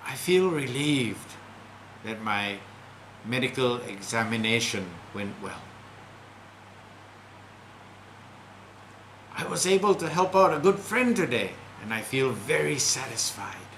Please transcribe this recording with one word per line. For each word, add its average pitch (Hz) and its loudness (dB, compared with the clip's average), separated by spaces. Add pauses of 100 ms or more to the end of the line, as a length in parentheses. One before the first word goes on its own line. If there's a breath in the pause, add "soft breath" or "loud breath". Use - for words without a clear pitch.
I 135 -8
feel 185 4
relieved 135 -2 (680)
that 107 -8
my 101 -2 (640)
medical 127 0
examination 113 -2 (240)
went 101 -8
well. 95 -10 (3750)
I 165 -4
was - 0
able 190 6
to 160 -2
help 185 2
out 190 8
a 151 0
good 190 6
friend 240 2
today, 120 0 (280)
and 107 -6
I 110 -2
feel 131 2
very 151 0
satisfied. 104 -4